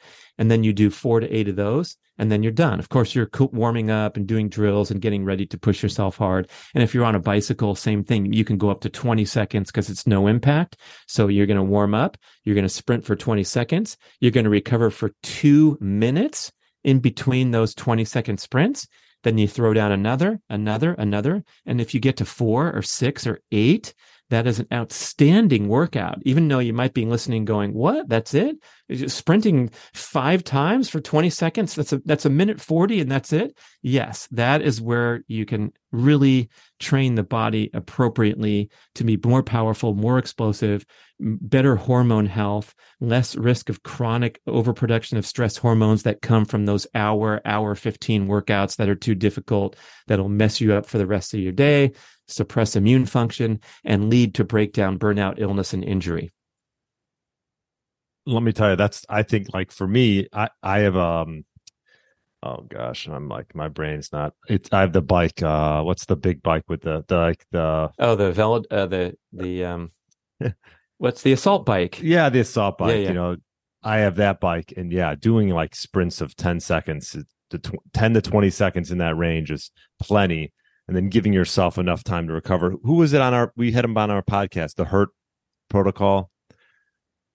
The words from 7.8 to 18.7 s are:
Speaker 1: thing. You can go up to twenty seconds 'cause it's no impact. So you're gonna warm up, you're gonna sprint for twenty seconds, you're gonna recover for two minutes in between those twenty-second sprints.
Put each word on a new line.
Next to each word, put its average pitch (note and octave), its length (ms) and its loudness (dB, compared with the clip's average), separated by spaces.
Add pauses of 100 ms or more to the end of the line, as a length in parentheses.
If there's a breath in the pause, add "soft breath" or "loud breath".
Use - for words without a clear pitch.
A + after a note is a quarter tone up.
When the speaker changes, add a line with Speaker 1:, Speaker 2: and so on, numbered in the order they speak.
Speaker 1:
thing. G2+ 300 0
You A2 120 2
can G#2 140 0
go G2+ 120 2
up F#2+ 100 -4
to - 100 -6
twenty A2+ 340 0
seconds G2+ 460 -2
'cause - 180 -2
it's G#2 200 -6
no G2+ 180 4
impact. C#3 520 2 (280 loud breath)
So G#2 220 2
you're G2+ 180 2
gonna G2 160 2
warm G2+ 320 2
up, C#3 220 0 (260 soft breath)
you're G#2 140 0
gonna F#2+ 120 2
sprint - 360 -2
for G#2+ 100 -2
twenty G#2 300 -2
seconds, D#3+ 520 -2 (220 soft breath)
you're B2 140 4
gonna A2+ 180 2
recover A2 400 2
for A2 320 -6
two D3+ 580 4
minutes A#2 680 -2 (320)
in C3+ 160 4
between B2+ 540 0
those A2+ 220 0
twenty-second A2+ 680 -2
sprints. F#3+ 480 -2 (340 soft breath)